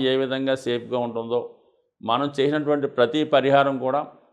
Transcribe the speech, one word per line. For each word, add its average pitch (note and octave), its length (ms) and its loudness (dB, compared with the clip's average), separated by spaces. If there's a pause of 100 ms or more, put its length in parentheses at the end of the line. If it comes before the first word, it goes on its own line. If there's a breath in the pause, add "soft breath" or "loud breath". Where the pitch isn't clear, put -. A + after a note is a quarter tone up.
(120)
ఏ - 60 2
విధంగా C3+ 380 0
సేఫ్గా A#2+ 440 -4
ఉంటుందో, A#2 400 -4 (600)
మనం A#2+ 260 0
చేసినటువంటి C#3+ 600 0
ప్రతి B2+ 360 2
పరిహారం C#3 540 4
కూడా C3 240 -2 (320)